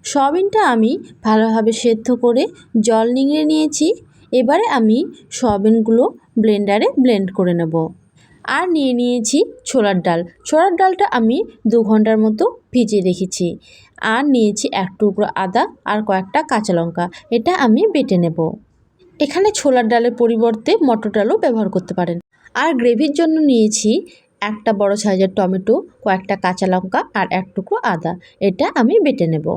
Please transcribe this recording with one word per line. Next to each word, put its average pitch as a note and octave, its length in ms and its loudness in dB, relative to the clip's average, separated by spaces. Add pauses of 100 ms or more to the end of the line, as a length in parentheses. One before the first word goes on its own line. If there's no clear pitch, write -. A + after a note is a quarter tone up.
সয়াবিনটা F4+ 640 0
আমি A3+ 240 2 (320)
ভালোভাবে A3 500 2
সেদ্ধ A3+ 340 0 (140)
করে A#3+ 220 2 (360)
জল A3 340 2
নিংড়ে C#4+ 320 0
নিয়েছি। D#4 420 0 (440)
এবারে C4+ 340 2 (120)
আমি A3 200 4 (340)
সয়াবিনগুলো A3 720 2 (340)
ব্লেন্ডারে G#3 500 2 (100)
ব্লেন্ড A3+ 300 2 (100)
করে F3+ 200 2
নেব। E3 180 -2 (680)
আর D4+ 260 -2
নিয়ে C#4 220 0
নিয়েছি B3 440 -2 (280)
ছোলার G#3 380 0
ডাল। E3+ 160 0 (260)
ছোলার F4 300 2
ডালটা F#4+ 360 2
আমি A#3 260 0 (280)
দু A3+ 180 2
ঘন্টার A3 340 2
মতো G#3+ 260 0 (280)
ভিজিয়ে G#3+ 320 0
রেখেছি। F#3 440 -2 (680)
আর B3 100 -2 (100)
নিয়েছি G#3+ 400 0
এক F#3 240 -2
টুকরো G#3 380 0
আদা F#3+ 280 0 (220)
আর G#3 200 -2
কয়েকটা F#3+ 380 -2
কাঁচা G#3+ 300 -2
লঙ্কা, E3+ 320 -2 (260)
এটা A#3 280 0
আমি A#3+ 220 4 (100)
বেটে B3+ 260 0
নেব। E3+ 200 0 (840)
এখানে D#4+ 320 0
ছোলার B3+ 360 0
ডালের A#3+ 280 2
পরিবর্তে A#3 560 0 (140)
মটর A3 260 0
ডালও A3 260 0
ব্যবহার A3+ 320 0
করতে F#3 240 -6
পারেন। F3 240 -4 (380)
আর C#4 200 0
গ্রেভির B3 380 0
জন্য D#4+ 280 0
নিয়েছি A3 500 2 (500)
একটা G#3+ 320 -4
বড় G3+ 240 0
সাইজের F#3+ 380 0
টমেটো, F#3+ 400 0 (260)
কয়েকটা F#3+ 400 -2
কাঁচা F#3 260 -2
লঙ্কা F#3 320 -2 (140)
আর G3 180 -4
এক F#3 200 -4
টুকরো G#3 320 -6
আদা, E3+ 300 -4 (280)
এটা G3+ 240 0 (100)
আমি B3+ 240 2
বেটে D4 280 0
নেব। D#3+ 300 -4